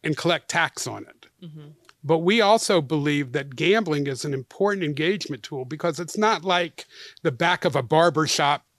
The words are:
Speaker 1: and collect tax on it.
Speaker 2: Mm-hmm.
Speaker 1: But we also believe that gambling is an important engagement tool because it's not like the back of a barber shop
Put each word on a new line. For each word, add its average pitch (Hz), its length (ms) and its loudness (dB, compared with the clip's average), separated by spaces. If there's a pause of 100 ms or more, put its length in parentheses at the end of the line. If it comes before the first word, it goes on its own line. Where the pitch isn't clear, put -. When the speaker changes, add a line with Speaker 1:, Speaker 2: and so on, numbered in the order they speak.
Speaker 1:
and 156 140 -2
collect 165 320 -2
tax - 380 -2
on 110 200 -8
it. - 200 -20 (180)
Speaker 2:
Mm-hmm. 151 240 -18 (340)
Speaker 1:
But 156 160 2
we 196 220 4
also 208 400 4
believe 147 520 -2
that 139 240 -6
gambling 160 500 2
is 135 180 -6
an 147 80 -4
important 190 520 -4
engagement 151 580 -4
tool 127 240 -10
because 156 340 -4
it's 165 160 -10
not 214 280 0
like 175 420 -2 (360)
the 156 100 2
back 170 340 0
of 147 100 0
a 131 60 0
barber 156 460 4
shop 147 360 2 (140)